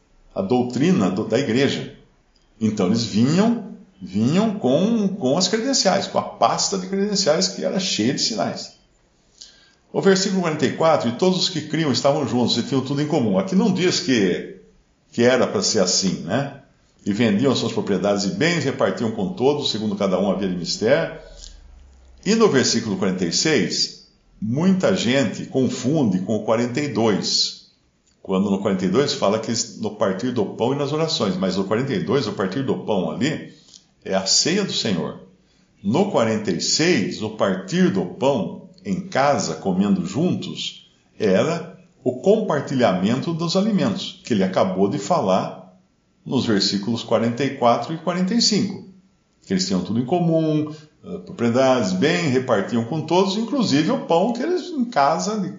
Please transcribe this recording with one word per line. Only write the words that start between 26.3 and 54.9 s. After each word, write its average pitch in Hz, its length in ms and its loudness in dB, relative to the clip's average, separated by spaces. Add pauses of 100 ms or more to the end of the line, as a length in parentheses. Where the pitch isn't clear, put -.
o 104 60 -4
quarenta 120 380 0
e 147 80 -2
dois, - 800 0 (500)
quando 98 300 0
no 98 100 0
quarenta 98 240 0
e 92 40 0
dois 139 260 2
fala 104 240 2
que - 100 -6
eles, - 300 -6
no 104 140 -4
partir 110 400 -2
do 110 120 0
pão 101 300 -2
e - 20 -2
nas 139 160 -4
orações, 151 440 -2
mas 92 200 -2
o 95 80 0
quarenta 117 300 -2
e 90 80 -2
dois, 113 240 0
o 101 60 -4
partir 107 320 -4
do 101 140 -2
pão 95 300 -2
ali, 107 460 -6 (500)
é 95 120 -4
a 92 100 -2
ceia 190 380 0
do - 80 -6
Senhor. 80 480 -4 (640)
No 156 280 0
quarenta 110 400 0
e 82 100 -2
seis, 151 600 0
o 107 80 -4
partir 120 600 0
do 92 140 -2
pão 117 640 -2 (160)
em 92 160 -4
casa, 113 540 0
comendo 92 500 0
juntos, 107 840 -4 (280)
era 117 600 0 (240)
o 120 180 -2
compartilhamento 165 1120 2
dos 165 240 -2
alimentos, 190 680 0
que 120 100 -2
ele 95 100 2
acabou 95 440 2
de 135 100 -2
falar 135 800 -2 (480)
nos 131 180 0
versículos 101 600 0
quarenta 117 400 0
e 131 120 -4
quatro 127 380 2
e 160 40 -6
quarenta 185 360 -2
e 233 80 2
cinco, - 460 -2 (580)
que - 80 -6
eles 90 120 0
tinham 92 160 -2
tudo 110 180 -2
em 135 40 -2
comum, 160 720 0 (300)
eh, 143 140 -10
propriedades, 117 720 2
bem, 156 360 2
repartiam 120 560 0
com 156 180 -4
todos, 190 340 2
inclusive 196 540 0
o 254 100 0
pão 185 320 2
que 240 100 -6
eles 349 260 -2
em 294 160 -4
casa 170 760 0